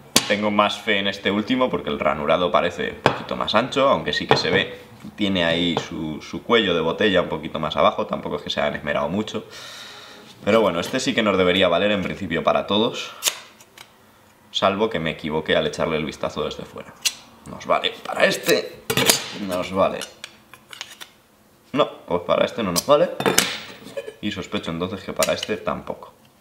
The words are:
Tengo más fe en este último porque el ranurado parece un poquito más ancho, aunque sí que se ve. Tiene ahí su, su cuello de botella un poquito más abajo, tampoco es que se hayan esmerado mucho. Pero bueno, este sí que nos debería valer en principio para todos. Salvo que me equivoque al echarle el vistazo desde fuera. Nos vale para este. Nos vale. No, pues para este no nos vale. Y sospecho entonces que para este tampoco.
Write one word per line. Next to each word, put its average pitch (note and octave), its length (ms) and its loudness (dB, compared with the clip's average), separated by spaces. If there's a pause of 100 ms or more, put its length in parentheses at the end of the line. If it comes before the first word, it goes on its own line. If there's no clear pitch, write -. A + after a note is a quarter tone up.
(280)
Tengo G#2 220 2
más G#2 280 4
fe G#2 220 0
en G2 80 0
este G2 240 -2
último B2 360 2
porque D#2+ 220 -4
el C#2+ 80 -2
ranurado D#2 520 2
parece D2+ 420 0
un - 100 -14
poquito - 340 2
más B1+ 180 -2
ancho, C3 340 2
aunque D#2+ 260 2
sí F2 120 -2
que - 100 4
se - 140 0
ve. F#2+ 280 0 (380)
Tiene G2 280 0
ahí E2+ 320 2
su, D#2 460 -6
su - 220 -12
cuello A2 300 4
de E2+ 60 2
botella F2 400 2
un D#2+ 80 0
poquito D#2 300 -6
más D2+ 180 -4
abajo, G#2 300 2
tampoco E2 300 -6
es - 60 -6
que - 80 -8
se - 120 -2
hayan D2+ 140 -2
esmerado D2 320 -2
mucho. G#2+ 360 -4 (1000)
Pero A2 180 6
bueno, F2 180 2
este F#2 200 -2
sí - 120 0
que A2+ 100 2
nos G2+ 140 4
debería F#2 320 6
valer F2+ 220 4
en G2+ 120 0
principio D#2+ 420 -4
para D#2 220 2
todos. A2 440 0 (1400)
Salvo G2+ 360 2
que F2+ 120 -2
me D#2+ 100 -2
equivoque D#2+ 460 0
al D#2 100 2
echarle D#2+ 300 -2
el D#2 100 -2
vistazo - 380 -4
desde - 200 -8
fuera. - 300 -18 (560)
Nos - 160 -14
vale - 260 0 (140)
para - 180 0
este. - 600 0 (600)
Nos F2+ 260 -4
vale. F#2+ 260 2 (1700)
No, C#3 180 2 (160)
pues F2 160 0
para - 240 2
este - 160 -4
no F#2+ 80 0
nos E2+ 160 -2
vale. D#3 240 6 (1120)
Y G#2 80 -2
sospecho F#2+ 400 -6
entonces F2+ 320 -6
que - 100 -10
para - 200 2
este G#2 260 -4
tampoco. - 560 -6 (260)